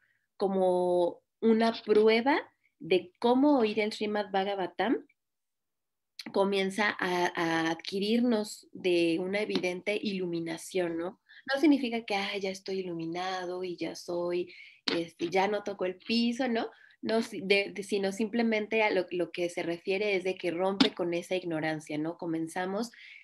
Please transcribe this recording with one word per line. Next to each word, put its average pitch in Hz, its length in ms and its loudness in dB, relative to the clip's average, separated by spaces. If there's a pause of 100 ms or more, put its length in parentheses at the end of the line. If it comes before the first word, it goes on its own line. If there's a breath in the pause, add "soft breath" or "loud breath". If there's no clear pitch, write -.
(360)
como 180 840 2 (200)
una 226 320 4 (120)
prueba 220 540 6 (400)
de 170 400 0
cómo 262 400 6
oír 214 220 2
el 214 100 0
Srimad 208 400 -2
Bhagavatam 196 720 0 (1300)
comienza 196 680 0
a, 180 280 0 (100)
a 165 360 0
adquirirnos 214 1000 -2
de 175 480 0
una 190 220 -2
evidente 190 600 -2
iluminación, 170 960 -4
¿no? 175 220 -6 (320 loud breath)
No 277 80 0
significa 240 460 4
que, 208 100 -2
"Ah, 202 220 -2
ya 190 140 -4
estoy 190 280 -6
iluminado 180 840 -6
y 180 120 -6
ya 170 200 -6
soy, 175 580 -4 (420 loud breath)
este, 170 340 -4
ya 190 180 4
no 208 160 0
toco 196 220 -4
el 185 100 -2
piso", 233 520 0
¿no? 240 220 0 (320 loud breath)
No, 226 200 2
si-, 220 200 -6
de, 202 320 2
de, 202 100 -8
sino 196 280 0
simplemente 220 720 0
a 208 80 2
lo, 180 200 2
lo 175 200 -2
que 175 180 -2
se 175 140 -6
refiere 190 520 -2
es 180 80 0
de 185 120 -2
que 180 160 -4
rompe 196 420 2
con 170 200 -4
esa 175 220 -4
ignorancia, 156 640 -4
¿no? 160 200 -4
Comenzamos 185 720 -6 (320 loud breath)